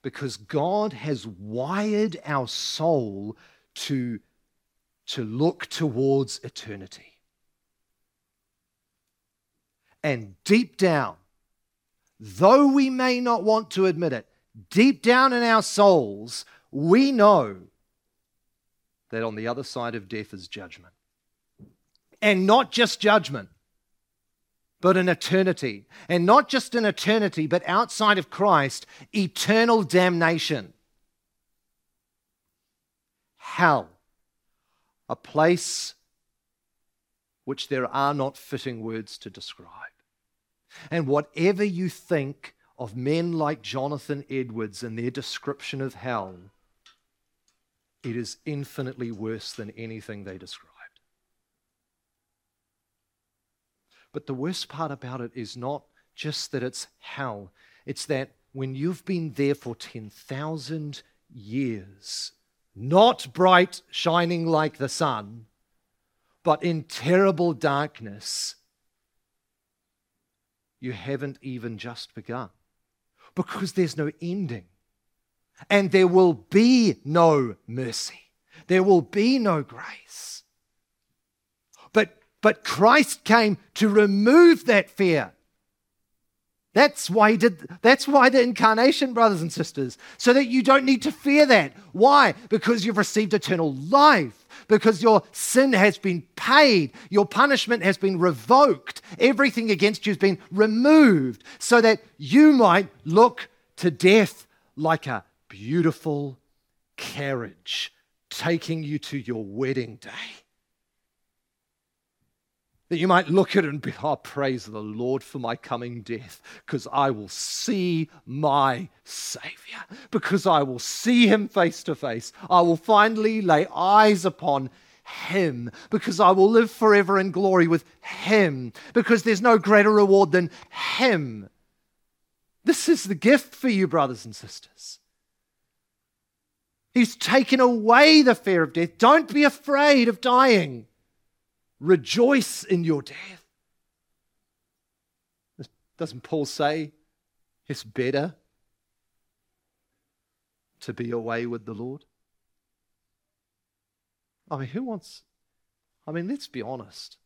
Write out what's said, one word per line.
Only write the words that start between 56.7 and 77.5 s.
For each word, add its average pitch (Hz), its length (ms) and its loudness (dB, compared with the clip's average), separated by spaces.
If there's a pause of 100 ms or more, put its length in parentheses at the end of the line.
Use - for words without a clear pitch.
hell, 107 540 -14 (340)
it's 139 200 -12
that 135 240 -6 (220)
when 131 220 -10
you've 160 300 -8
been 165 280 -6
there 139 220 -2
for 120 200 -12
ten 110 360 -18
thousand 147 920 -12 (300)
years, 107 1000 -10 (420)
not 147 580 2
bright, 185 580 2
shining 170 560 -2
like 156 320 -2
the 135 100 -6
sun, 113 580 -8 (960)
but 151 200 -2
in 165 220 -4
terrible 175 720 0
darkness, 131 1000 -8 (2250)
you 123 140 -12
haven't 131 480 -12
even 120 380 -12
just - 360 -18
begun, 117 360 -12 (840)
because 190 380 -8
there's 170 240 -4
no 151 240 -6
ending. 165 460 -8 (1040)
And 202 220 2
there 185 160 4
will 180 260 4
be 226 720 2
no 147 520 2 (100)